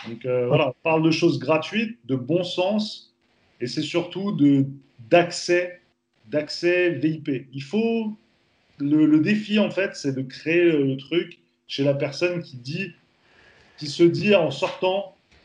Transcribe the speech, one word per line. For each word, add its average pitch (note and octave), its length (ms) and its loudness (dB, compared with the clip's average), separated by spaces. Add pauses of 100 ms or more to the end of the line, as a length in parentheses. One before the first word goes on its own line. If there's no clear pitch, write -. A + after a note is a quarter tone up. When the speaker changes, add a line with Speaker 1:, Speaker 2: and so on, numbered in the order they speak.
Speaker 1:
Donc, A#2 180 -12
euh, B2 200 0
Speaker 2:
Ok. - 20 -2
Speaker 1:
voilà, C#3+ 220 4
on - 120 -8
parle D#3+ 220 2
de E3 80 4
choses D#3 260 2
gratuites, D#3 580 -2 (100)
de C3 100 -4
bon D#3+ 280 -2
sens, - 720 -4 (480)
et B2 60 -6
c'est D3+ 160 -6
surtout F3 480 -4
de, C#3+ 340 4 (460)
d'accès, F3 680 2 (500)
d'accès F3 580 0
V D3 200 -2
I D#3 100 -4
P. - 340 -6
Il C#3 80 -10
faut, A3 520 -2 (680)
le, D3+ 260 4
le D3+ 140 6
défi, G#3 400 0
en F#3 100 2
fait, F#3+ 260 -2
c'est C3+ 200 -4
de C3 80 -4
créer E3 400 0
le, D3+ 240 4
le C3+ 100 -2
truc - 400 -4 (300)
chez - 160 -4
la C#3 100 4
personne E3+ 480 -2
qui C3 160 -14
dit, E3 360 -10 (840)
qui D3+ 80 -12
se C#3+ 160 -2
dit E3+ 320 4
en E3 160 4
sortant, « F#3 640 -4 (340)